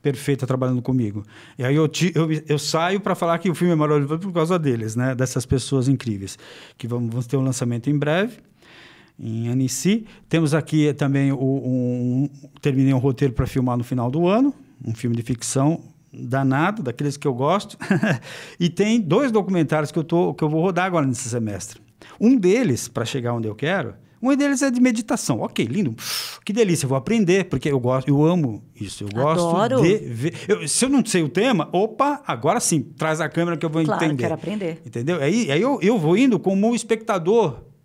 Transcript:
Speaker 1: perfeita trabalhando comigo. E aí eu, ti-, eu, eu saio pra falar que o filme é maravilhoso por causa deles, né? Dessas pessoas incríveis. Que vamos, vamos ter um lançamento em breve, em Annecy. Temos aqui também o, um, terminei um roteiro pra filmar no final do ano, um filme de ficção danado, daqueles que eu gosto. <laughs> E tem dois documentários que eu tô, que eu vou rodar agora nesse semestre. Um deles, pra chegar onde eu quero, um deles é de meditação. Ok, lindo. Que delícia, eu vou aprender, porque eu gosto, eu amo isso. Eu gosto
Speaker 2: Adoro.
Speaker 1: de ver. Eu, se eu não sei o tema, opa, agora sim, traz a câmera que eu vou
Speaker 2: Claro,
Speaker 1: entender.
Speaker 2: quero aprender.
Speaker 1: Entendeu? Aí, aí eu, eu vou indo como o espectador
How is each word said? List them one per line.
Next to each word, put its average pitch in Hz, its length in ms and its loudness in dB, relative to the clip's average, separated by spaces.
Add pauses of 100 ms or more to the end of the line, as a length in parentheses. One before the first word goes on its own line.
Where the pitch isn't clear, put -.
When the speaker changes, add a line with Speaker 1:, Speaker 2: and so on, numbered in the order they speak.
Speaker 1:
perfeita 139 440 -2
trabalhando 127 360 0
comigo. 110 420 -2 (340)
E 131 60 -4
aí 127 120 2
eu, 156 120 4
ti-, 165 260 0
eu, 160 140 2 (200)
eu 151 120 0
saio 165 400 0
pra 196 160 -2
falar 170 240 0
que 190 100 0
o 165 60 0
filme 180 160 2
é 170 40 4
maravilhoso 151 440 2
por 190 140 -8
causa 170 260 2
deles, 117 380 -2
né? 127 180 0
Dessas 127 300 -2
pessoas 131 420 0
incríveis. 107 500 -2 (400)
Que 117 120 -10
vamos, 120 200 -4
vamos 117 160 -4
ter - 120 -2
um 135 40 2
lançamento 123 480 -2
em 147 80 2
breve, 165 420 -2 (800)
em 113 280 -6
Annecy. 135 580 0 (220)
Temos 156 260 2
aqui 151 400 2
também 139 380 2
o, 139 80 -2
um, 127 880 0 (320)
terminei 135 320 2
um 131 40 2
roteiro 131 360 0
pra 127 140 -2
filmar 127 300 0
no 120 60 -4
final 123 280 -2
do 165 160 0
ano, 262 260 4 (320)
um 110 80 -4
filme 117 220 -2
de 113 60 -4
ficção 135 600 0 (300)
danado, 135 720 -2
daqueles 139 340 -4
que - 100 -4
eu 139 60 0
gosto. 147 440 -2 (400)
<laughs> - 420 -16
E 175 100 2
tem 208 300 2
dois 220 320 2
documentários 165 600 0
que - 80 -2
eu 160 40 -2
tô, 170 300 0
que 139 100 -4
eu 156 60 0
vou 160 120 0
rodar 180 240 0
agora 175 200 0
nesse 120 240 -2
semestre. 110 500 -6 (400)
Um 240 160 6
deles, 190 520 2
pra 117 180 -4
chegar 120 280 -4
onde 113 140 -4
eu 107 80 -6
quero, 147 380 -4 (280)
um 262 140 2
deles 277 260 0
é 277 100 2
de 247 100 0
meditação. 233 600 0
Ok, 156 240 -2
lindo. 139 280 -2 (500)
Que - 100 -6
delícia, 196 320 2
eu 127 40 -4
vou 135 80 2
aprender, 190 480 2
porque 151 240 -4
eu 139 100 2
gosto, 127 280 0
eu 143 180 4
amo 151 380 0 (160)
isso. 101 240 -10
Eu 101 60 -8
gosto 160 460 2
Speaker 2:
Adoro. 233 280 2
Speaker 1:
de 180 140 4
ver. 127 360 -6 (140)
Eu, 175 200 0
se - 180 0
eu 269 40 0
não 269 160 4
sei 180 160 2
o 156 80 0
tema, 214 420 2
opa, 247 540 0
agora 151 340 0
sim, 165 220 0
traz 156 400 -4
a 156 80 -2
câmera 170 280 -2
que 160 80 -4
eu 165 40 -2
vou 160 140 0
Speaker 2:
Claro, 170 200 0
Speaker 1:
entender. 151 200 0
Speaker 2:
quero 160 100 -2
aprender. 165 520 -6
Speaker 1:
Entendeu? 135 360 -4
Aí, 170 300 2
aí 151 100 2
eu, 254 200 0
eu 214 180 4
vou 165 180 2
indo 240 220 4
como 196 320 2
o 240 40 0
espectador 214 840 0 (240)